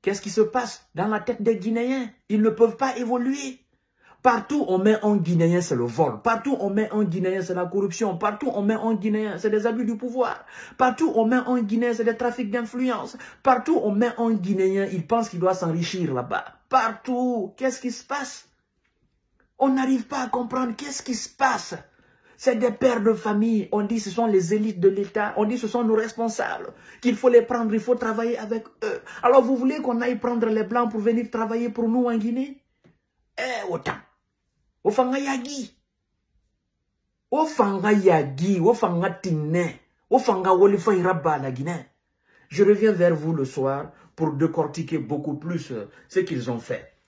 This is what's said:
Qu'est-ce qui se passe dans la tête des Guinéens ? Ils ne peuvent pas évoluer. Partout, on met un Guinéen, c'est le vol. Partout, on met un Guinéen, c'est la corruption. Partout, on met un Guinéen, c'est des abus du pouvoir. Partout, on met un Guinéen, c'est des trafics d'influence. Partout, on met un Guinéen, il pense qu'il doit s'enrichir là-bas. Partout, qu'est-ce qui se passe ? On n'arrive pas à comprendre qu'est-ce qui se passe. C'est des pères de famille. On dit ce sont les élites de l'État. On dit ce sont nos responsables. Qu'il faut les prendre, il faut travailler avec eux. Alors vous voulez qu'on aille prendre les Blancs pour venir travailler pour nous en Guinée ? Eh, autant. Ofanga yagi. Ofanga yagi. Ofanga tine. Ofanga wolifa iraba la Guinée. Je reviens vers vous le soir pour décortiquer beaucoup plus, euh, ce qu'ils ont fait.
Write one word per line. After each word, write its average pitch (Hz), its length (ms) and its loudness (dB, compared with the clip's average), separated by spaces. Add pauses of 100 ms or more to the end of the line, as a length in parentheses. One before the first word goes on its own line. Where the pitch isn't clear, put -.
Qu'est-ce 202 200 -4
qui 202 80 -8
se 220 100 0
passe - 540 -2
dans 185 140 -2
la 214 120 -2
tête 240 220 -6
des 220 160 2
Guinéens ? 233 500 -2 (220)
Ils 208 100 2
ne 220 80 4
peuvent 220 300 2
pas 262 180 -2
évoluer. 254 640 -4 (640)
Partout, 247 440 2
on 185 120 2
met 214 240 4
un 208 140 4
Guinéen, 170 440 2
c'est 170 160 -2
le 120 80 0
vol. 120 380 0
Partout, 233 360 0
on 202 120 -2
met 214 200 0
un 214 140 2
Guinéen, 185 380 -2
c'est 180 100 -6
la 180 140 -2
corruption. 190 500 -2
Partout, 208 380 -2
on 202 80 -2
met 208 120 2
un 220 200 -2
Guinéen, 208 420 -2
c'est 208 140 -2
des 214 160 0
abus 233 180 -2
du 214 140 -4
pouvoir. 240 480 -4 (320)
Partout, 254 360 2
on 220 120 4
met 247 100 2
un 247 240 0
Guinéen, 226 320 0
c'est 226 120 -2
des 220 120 0
trafics 240 340 -4
d'influence. 240 680 -4 (240)
Partout, 262 400 4
on 208 100 0
met 226 240 2
un 226 160 2
Guinéen, 190 580 2
il 180 160 -4
pense 226 220 0
qu'il 180 100 -10
doit 185 140 2
s'enrichir 170 600 -2
là-bas. - 320 -4 (240)
Partout, 247 880 0
qu'est-ce 254 200 -2
qui 254 120 -6
se - 140 -12
passe ? 277 440 -10 (1120)
On 269 100 4
n'arrive 262 380 0
pas 277 160 -6
à 233 60 -6
comprendre 247 480 -4
qu'est-ce 285 260 -10
qui 254 120 -6
se - 140 -8
passe. - 460 -2 (680)
C'est 247 140 2
des 233 140 2
pères 233 320 2
de 220 100 4
famille. 208 580 0
On 208 120 0
dit 214 180 -2
ce 208 80 -8
sont 226 160 -2
les 190 300 2
élites 214 260 -2
de 190 80 6
l'État. 202 480 -2
On 214 80 2
dit 233 140 -2
ce 226 100 -6
sont 240 160 -2
nos 220 100 4
responsables. 226 800 -4 (300)
Qu'il 240 120 2
faut 254 140 2
les 240 140 8
prendre, 233 320 -2
il 220 60 2
faut 240 160 0
travailler 226 420 -2
avec 220 260 -6 (180)
eux. 208 200 -6 (200)
Alors 254 200 8
vous 254 140 2
voulez 262 260 0
qu'on 240 180 -2
aille 240 180 -2
prendre 233 280 0
les 214 180 0
Blancs 233 260 0
pour 214 100 -4
venir 226 300 0
travailler 226 380 -2
pour 233 180 -2
nous 240 200 2
en 233 100 0
Guinée ? 240 480 -4 (760)
Eh, 453 320 -6
autant. - 280 -4 (840)
Ofanga 247 360 2
yagi. 269 580 -6 (1500)
Ofanga 208 600 2
yagi. 175 680 2
Ofanga 180 520 2
tine. 160 600 -2 (360)
Ofanga 190 460 4
wolifa 202 400 6
iraba 170 420 2
la 135 140 -4
Guinée. 147 400 -8 (580)
Je 180 160 4
reviens 208 280 6
vers 175 220 4
vous 156 200 -2
le 139 100 -2
soir 139 480 -4 (240)
pour 156 160 -2
décortiquer 156 640 -2
beaucoup 143 380 -4
plus, 165 380 -8
euh, 107 180 -10 (180)
ce 185 120 0
qu'ils 131 300 -4
ont 117 80 -4
fait. - 360 -12 (140)